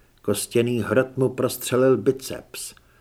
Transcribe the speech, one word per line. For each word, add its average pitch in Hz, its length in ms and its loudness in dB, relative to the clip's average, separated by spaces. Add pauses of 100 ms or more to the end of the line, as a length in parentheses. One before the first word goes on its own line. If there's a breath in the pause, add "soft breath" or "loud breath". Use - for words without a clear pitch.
(220 soft breath)
Kostěný 117 600 0
hrot 110 360 0
mu 131 120 2
prostřelil 127 680 2
biceps. - 800 -6 (260 soft breath)